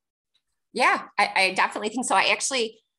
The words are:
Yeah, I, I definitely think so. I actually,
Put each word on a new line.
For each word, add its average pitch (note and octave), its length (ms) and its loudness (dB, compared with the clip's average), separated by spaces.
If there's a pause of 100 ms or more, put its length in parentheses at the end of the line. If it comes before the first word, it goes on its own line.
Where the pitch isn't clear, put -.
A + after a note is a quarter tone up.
(720)
Yeah, D4+ 300 2 (160)
I, G#3 160 2
I F#3 200 2
definitely G#3 340 0
think A#3 180 -6
so. - 80 0
I - 120 2
actually, A3 520 -2 (200)